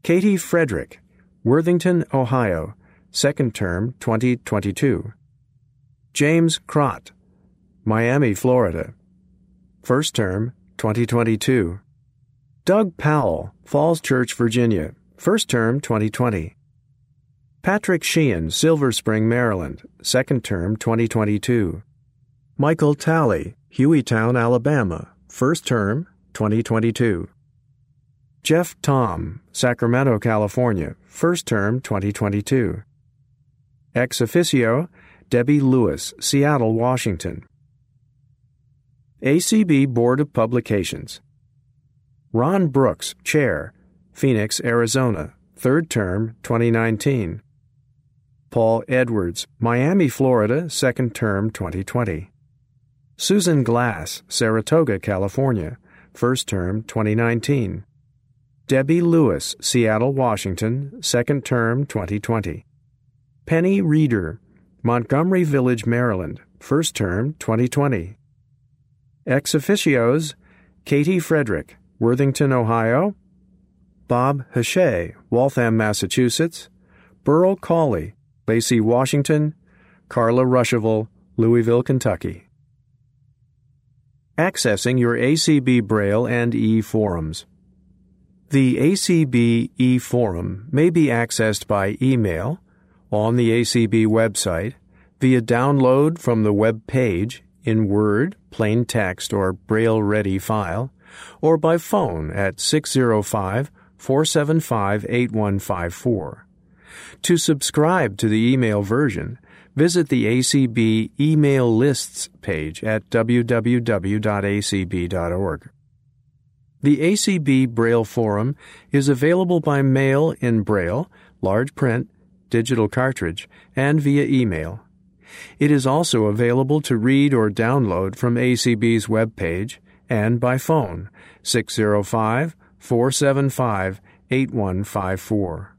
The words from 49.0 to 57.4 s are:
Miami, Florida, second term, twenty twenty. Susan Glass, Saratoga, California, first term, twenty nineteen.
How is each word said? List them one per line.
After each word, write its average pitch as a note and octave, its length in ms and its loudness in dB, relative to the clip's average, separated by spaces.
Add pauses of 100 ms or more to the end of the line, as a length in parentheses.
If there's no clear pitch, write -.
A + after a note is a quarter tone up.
Miami, C3 500 2
Florida, C3 600 0
second B2 440 -2
term, G#2+ 360 -2
twenty F#2 340 -8
twenty. G2 460 -4 (880)
Susan E3+ 460 2
Glass, A#2 640 -2
Saratoga, A2 720 0
California, G2+ 800 -2 (380)
first B2 340 -2
term, G2 360 -4
twenty G#2+ 300 -2
nineteen. A#2 680 -2 (840)